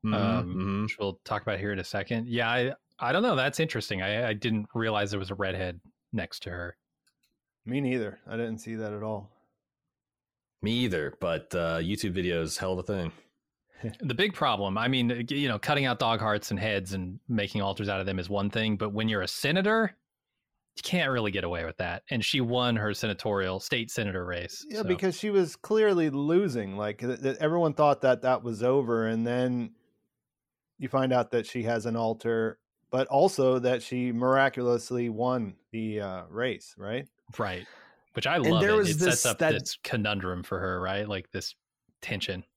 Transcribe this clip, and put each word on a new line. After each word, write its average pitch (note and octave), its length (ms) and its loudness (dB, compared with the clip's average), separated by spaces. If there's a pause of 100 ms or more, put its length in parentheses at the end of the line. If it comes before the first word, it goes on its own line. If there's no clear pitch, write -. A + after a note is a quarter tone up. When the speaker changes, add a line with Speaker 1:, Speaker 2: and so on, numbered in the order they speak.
Speaker 1:
Mm-hmm, A2 100 0
Speaker 2:
um, G#2 340 2
Speaker 1:
mm-hmm. F#2+ 360 -2
Speaker 2:
which G#2+ 160 -4
we'll G2 260 -4
talk G#2 160 -2
about G2 180 -2
here G#2 120 -2
in F#2+ 80 -2
a F2 40 -6
second. A2+ 440 -4
Yeah, A#2+ 220 0
I, B2 240 0 (260)
I B2 120 -2
don't F#3 120 2
know. A3+ 120 2
That's C3 240 0
interesting. G#2+ 420 -2
I, G#2+ 280 0
I A2 40 0
didn't G#2+ 400 -2
realize G#2+ 380 0
there G#2 80 -2
was F#2+ 120 -6
a G2 40 -4
redhead F#2 440 -4 (340)
next - 300 -6
to G2 80 -8
her. F2 260 -10 (880)
Speaker 3:
Me B2+ 160 -2
neither. B2 460 -2
I G#2+ 100 -6
didn't A2+ 220 -4
see A2+ 160 -10
that A2 180 -6
at G#2 100 -8
all. G#2 280 -6 (1300)
Speaker 1:
Me G#2 100 0
either, F#2 480 0
but, E2 340 -2
uh, E2 260 0
YouTube F#2 360 -2
videos, E2+ 420 0
hell F#2 160 -2
of F2+ 60 -2
a F2 40 -8
thing. F#2 280 -4 (720)
Speaker 2:
<laughs> - 180 -8
The B2+ 140 -4
big G3 180 0
problem, G2+ 440 0
I A2+ 100 0
mean, B2+ 220 2
y-, A#2+ 200 -2
you C#3+ 180 0
know, G#2+ 120 0
cutting C#3+ 260 0
out B2 140 0
dog A2+ 200 2
hearts G#2+ 300 0
and G2+ 100 -2
heads G2 340 -2
and F#2 340 -6
making G#2 340 0
altars G2 280 -2
out G2 100 0
of F#2+ 60 -4
them F#2+ 140 -2
is F2 100 -6
one G2+ 200 0
thing, A2 280 0
but G#2+ 160 -2
when A2 160 0
you're G#2 120 0
a F#2 60 -2
senator, G3 680 2 (800)
you - 80 -12
can't D#3+ 280 0
really A2 200 2
get F#2 120 -2
away E2+ 220 -2
with D#2+ 120 -8
that. F2 320 -4
And A#2 140 0
she - 180 0
won A#2+ 360 2
her G#2+ 160 0
senatorial, G2 680 -2
state A#2 320 -4
senator F#2+ 340 -2
race, F2 440 -8
Speaker 3:
Yeah, G#3+ 120 -6
Speaker 2:
so. - 40 -2
Speaker 3:
because F#3 340 0
she G#3+ 100 -2
was F#3+ 260 2
clearly G3+ 540 4
losing. C#3 680 2
Like, G#2 220 -2
th-, A#2+ 220 -4
th-, C3+ 180 0
everyone D#3 340 4
thought D3 280 4
that B2+ 220 6
that B2+ 200 2
was A2+ 200 -4
over, A#2+ 440 4
and A2+ 200 2
then B2 440 0 (1080)
you C3+ 80 -6
find C3 260 2
out A#2+ 180 2
that A#2 140 2
she A#2+ 180 -4
has A2+ 220 0
an A#2 100 -2
altar, A2+ 640 0 (340)
but B2+ 160 2
also C3+ 520 6
that B2 240 2
she B2 280 -2
miraculously B2 960 2
won A#2 460 -2 (160)
the, A2 300 -4
uh, F#2 280 -6
race, A2+ 480 -6
right? G#2+ 300 -6 (300)
Speaker 2:
Right. F#2 300 -4 (460)
Which A2+ 120 -4
I D#3 120 2
Speaker 1:
And C#3 120 2
Speaker 2:
love E3+ 120 6
Speaker 1:
there G3+ 100 4
Speaker 2:
it. G#3+ 60 6
Speaker 1:
was G3 140 2
Speaker 2:
It D3+ 80 0
Speaker 1:
this, C#3+ 220 4
Speaker 2:
sets - 40 0
up A2+ 140 2
Speaker 1:
that D#3+ 120 4
Speaker 2:
this - 320 -4
conundrum G2 600 -2
for F#2+ 160 -4
her, F#2 220 -2
right? G2 260 -2
Like, G2 240 -6
this - 220 -8 (480)
tension. F#2+ 440 -6 (120)